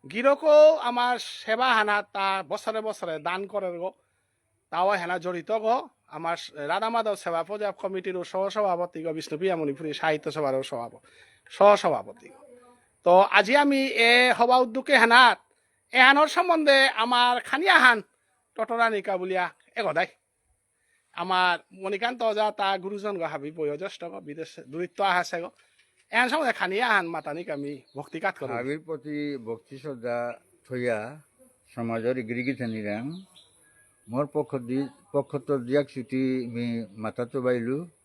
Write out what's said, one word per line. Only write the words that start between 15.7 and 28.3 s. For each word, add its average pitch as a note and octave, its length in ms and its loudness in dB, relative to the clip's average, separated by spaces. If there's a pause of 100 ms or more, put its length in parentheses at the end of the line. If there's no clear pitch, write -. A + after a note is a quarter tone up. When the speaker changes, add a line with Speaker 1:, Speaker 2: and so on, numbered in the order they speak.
Speaker 1:
এহানোর C4+ 360 6
সম্বন্ধে D#4+ 500 2 (260)
আমার B3 380 2
খানিয়া E4+ 380 2
হান A#3+ 220 6 (540)
টটরা A#3 340 0
নিকা G3 280 -4
বলিয়া F#3 280 -2 (300)
এগদাই। F3 320 -2 (1040)
আমার F3+ 460 0 (140)
মণিকান্ত G3+ 500 -6
ওজা G#3+ 280 0
তা G3 260 -2
গুরুজন G3 400 -8
গো E3 80 -6
হাবি D3+ 260 -10
বয়োজ্যেষ্ঠ D#3+ 520 -8
গো, F#3 240 -14
বিদেশ D3+ 320 -16 (120)
দূরিত্ব F3 320 -8
আহাছে F3 380 0
গো। - 80 -10 (600)
এহান A#3 200 0
সম্বন্ধে C#4 240 0
খানিয়া G3 340 -2
হান G3+ 200 2
মাতানিক E3 420 -8
আমি C#3+ 220 -8 (240)
ভক্তিকাত D#3+ 440 -6